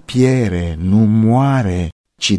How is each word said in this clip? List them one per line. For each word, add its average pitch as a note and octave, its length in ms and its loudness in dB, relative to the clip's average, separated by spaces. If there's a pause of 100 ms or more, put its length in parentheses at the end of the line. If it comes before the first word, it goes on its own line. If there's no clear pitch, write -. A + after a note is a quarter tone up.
piere, G#2 760 -2
nu F#2 160 2
moare, A2 920 0 (280)
ci - 220 -4